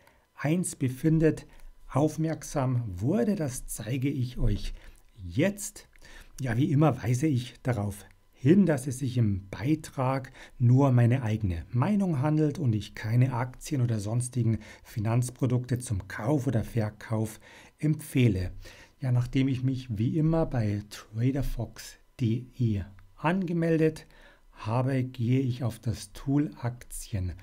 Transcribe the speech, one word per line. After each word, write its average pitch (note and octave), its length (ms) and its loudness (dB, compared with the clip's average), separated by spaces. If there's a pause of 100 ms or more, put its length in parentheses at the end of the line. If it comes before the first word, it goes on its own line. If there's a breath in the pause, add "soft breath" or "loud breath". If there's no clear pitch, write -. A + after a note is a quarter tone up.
(340 soft breath)
eins E3+ 400 -2
befindet, D#3 720 2 (440 soft breath)
aufmerksam D3+ 960 0
wurde, E3 480 0
das C#3 320 -4
zeige C3 440 -4
ich B2 280 -4
euch G#2+ 360 0 (420 loud breath)
jetzt. A#2 720 -4 (500 loud breath)
Ja, B2+ 200 -2
wie C#3+ 120 2
immer C#3+ 320 4
weise B2 240 0
ich B2+ 360 0
darauf G2+ 420 -4 (300)
hin, F3+ 320 6
dass D3 200 0
es C3 120 -6
sich C3+ 180 -2
im G2+ 320 0
Beitrag C3+ 840 -2 (280 loud breath)
nur B2+ 320 6
um B2 40 4
meine A#2 280 6
eigene G2+ 500 0
Meinung F3 480 2
handelt D3+ 380 2
und A#2+ 160 2
ich G2+ 200 -4
keine B2 380 2
Aktien B2+ 480 -4
oder A#2 200 0
sonstigen A2+ 580 0 (260 loud breath)
Finanzprodukte B2 920 -2
zum - 300 -6
Kauf C3 380 -2
oder A2 160 0
Verkauf A2 800 -4 (380 loud breath)
empfehle. B2 760 2 (480 loud breath)
Ja, B2+ 100 -2
nachdem B2+ 380 2
ich B2+ 160 -2
mich C3 320 -2
wie B2+ 220 0
immer D#3+ 260 2
bei G#2 460 -2
traderfox - 1080 -4
punkt - 20 -20 (220)
de A2+ 640 0 (340)
angemeldet E3 880 0 (460 loud breath)
habe, B2+ 520 0
gehe B2+ 360 0
ich B2+ 240 -2
auf A2 140 -4
das - 340 -6
Tool D3 380 0 (100)
Aktien G#2 720 -6 (100)